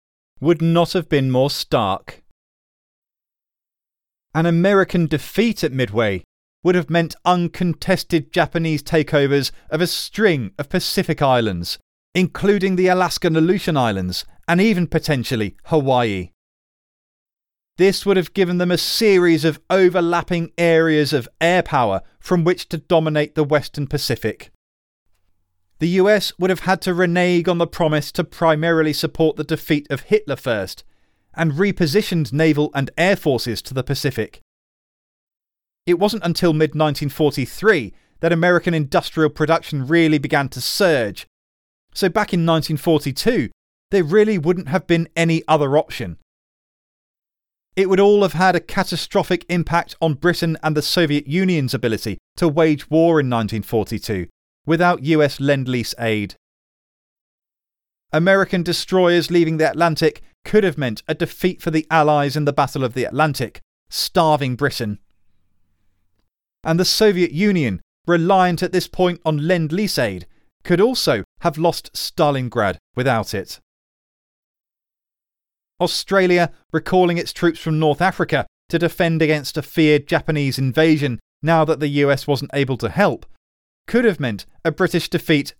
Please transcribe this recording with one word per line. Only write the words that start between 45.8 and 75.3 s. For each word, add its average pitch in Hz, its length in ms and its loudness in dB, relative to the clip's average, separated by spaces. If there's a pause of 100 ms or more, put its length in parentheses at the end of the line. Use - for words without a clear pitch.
It 190 140 2
would 190 100 2
all 202 240 6
have 180 120 0
had 180 200 2
a 175 60 0
catastrophic - 880 -4
impact 170 520 -2
on 160 140 0
Britain 165 480 0
and 156 140 0
the 147 60 0
Soviet 147 440 0
Union's 160 480 0
ability 110 440 -4 (180)
to 175 100 0
wage 156 420 0
war 165 300 4
in 135 100 0
nineteen 113 340 -2
forty-two 101 640 -4 (360)
without 170 380 0
U 151 200 2
S 139 180 0
Lend-Lease 131 580 -2
aid. 107 380 -2 (1800)
American 185 500 2
destroyers 175 640 2
leaving 165 280 2
the 156 120 2
Atlantic 160 540 0 (220)
could 208 180 2
have 165 160 0
meant 120 300 -4
a 160 60 0
defeat - 460 -4
for 165 120 -6
the 156 180 0
Allies 147 460 2
in 151 80 -2
the 143 80 0
Battle 135 320 0
of 117 100 -4
the 127 80 -2
Atlantic, 139 580 -2 (280)
starving 151 640 0
Britain. 113 460 -4 (1600)
And 160 160 0
the 180 60 2
Soviet 180 480 2
Union, 160 480 0 (260)
reliant 175 560 2
at 180 80 -4
this 180 160 -2
point 180 380 -2
on 156 240 -2
Lend-Lease 175 500 0
aid, 98 280 -4 (360)
could 175 180 2
also 196 440 0 (160)
have 151 180 -4
lost 165 340 -2
Stalingrad 123 840 -2 (180)
without 120 400 -2
it. - 240 -10 (2250)